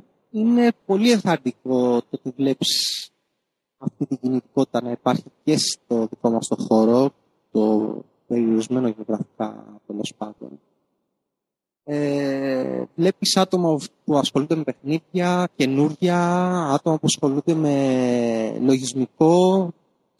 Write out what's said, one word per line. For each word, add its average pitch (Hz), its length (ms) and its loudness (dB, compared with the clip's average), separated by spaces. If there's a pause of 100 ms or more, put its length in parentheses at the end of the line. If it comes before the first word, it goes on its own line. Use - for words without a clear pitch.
(300)
είναι 233 420 2 (140)
πολύ 208 240 2
ενθαρρυντικό 127 920 0
το - 100 -10
ότι - 260 -8
βλέπεις - 680 -2 (760)
αυτή - 280 -8
την 131 120 -6
κινητικότητα 127 640 -2
να 117 80 -8
υπάρχει 123 340 -2 (200)
και 156 140 2
στο - 520 -4
δικό - 200 -4
μας 113 180 -2
το 113 80 -2
χώρο, 113 540 2 (400)
το 107 440 0 (320)
περιορισμένο 117 640 0
γεωγραφικά, 107 960 -8
τέλος 104 320 -10
πάντων. 107 420 -14 (1200)
Ε, 135 960 -4 (120)
βλέπεις - 420 0
άτομα 175 440 0 (240)
που 151 140 0
ασχολούνται 147 360 0
με 156 80 -2
παιχνίδια, 175 960 -2
καινούρια, 151 640 2 (540)
άτομα 156 240 0
που 151 100 -4
ασχολούνται 143 480 0
με 127 1040 0
λογισμικό, 156 1120 2 (480)